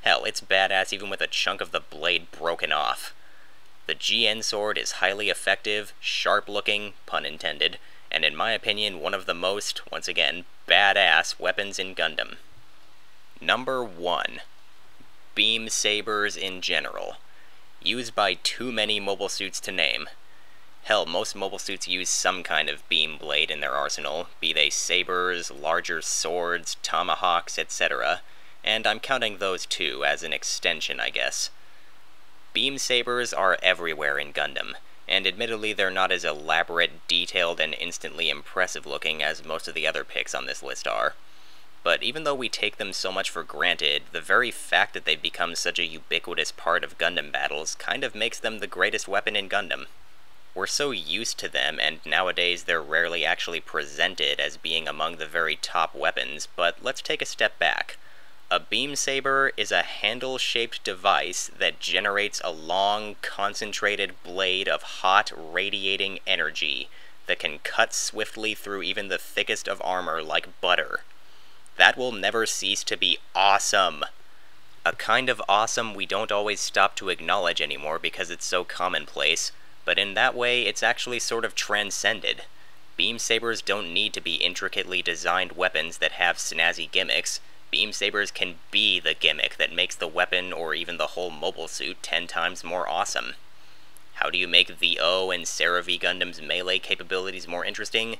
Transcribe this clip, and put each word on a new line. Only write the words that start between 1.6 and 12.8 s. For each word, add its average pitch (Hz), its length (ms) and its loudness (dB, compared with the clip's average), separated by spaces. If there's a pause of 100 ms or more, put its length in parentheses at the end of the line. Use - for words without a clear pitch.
of 95 100 -6
the 82 100 0
blade 82 500 0
broken 80 400 0
off. 71 420 0 (720)
The 78 80 -2
G 110 320 2
N 107 160 2
sword 104 360 0
is - 160 -2
highly 98 360 2
effective, 104 720 0
sharp-looking, 104 960 0 (120)
pun 76 200 -2
intended, 76 520 -2 (320)
and 80 140 2
in 76 120 4
my 101 180 2
opinion 104 480 0
one 90 120 0
of 92 140 -4
the 90 80 2
most, 95 560 -2
once 80 160 -4
again, 85 380 0 (220)
badass 92 720 8
weapons 98 400 0
in 95 160 -4
Gundam. 80 440 -2 (1000)